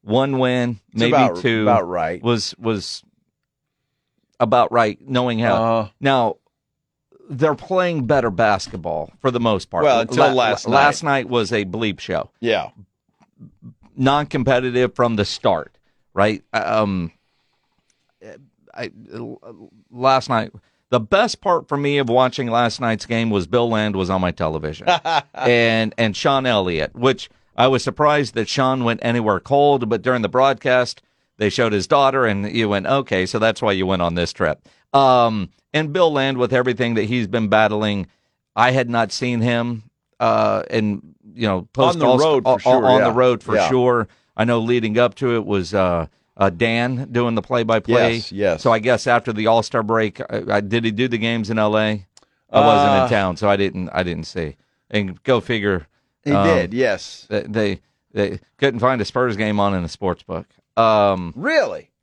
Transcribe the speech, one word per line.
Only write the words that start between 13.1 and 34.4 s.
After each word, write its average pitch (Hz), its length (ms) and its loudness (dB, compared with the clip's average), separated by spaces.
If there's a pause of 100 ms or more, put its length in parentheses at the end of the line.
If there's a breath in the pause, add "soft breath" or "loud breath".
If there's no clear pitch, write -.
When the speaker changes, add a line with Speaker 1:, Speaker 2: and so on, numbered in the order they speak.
Speaker 1:
Non-competitive 127 1000 0
from 117 220 0
the 104 100 0
start, - 500 -2 (380)
right? 101 280 0 (120)
Um, 101 580 -2 (1600)
I, 120 160 -12 (1000)
last 131 400 0
night, 113 200 -2 (380)
the 123 100 0
best 196 440 0
part 180 260 -2
for 143 80 -4
me 143 220 0
of 131 100 0
watching 127 420 0
last 117 300 0
night's 113 240 -4
game 113 240 -2
was 101 180 0
Bill 120 220 0
Land 107 280 -2
was 92 120 -2
on 92 140 0
my 90 80 0
television 78 580 -6 (240)
Speaker 2:
<laughs> - 220 -4
Speaker 1:
and, 113 640 0
and 110 180 -2
Sean 135 300 0
Elliott, 92 500 -2
which 127 320 0 (280)
I 127 120 2
was 131 160 0
surprised 147 500 0
that 113 140 -4
Sean 131 360 0
went 117 200 -2
anywhere 113 340 0
cold, 139 500 2
but 107 140 -2
during 123 200 0
the 101 60 -2
broadcast, 127 720 0 (340)
they 104 140 0
showed 113 220 0
his 98 140 -2
daughter, 135 400 2
and 101 240 -2
you 113 180 0
went, 101 180 -2
"Okay, 117 400 0
so 117 120 -6
that's 110 220 0
why 107 120 0
you 92 140 0
went 92 160 0
on 85 120 -2
this 85 180 -2
trip." - 340 -4 (280 soft breath)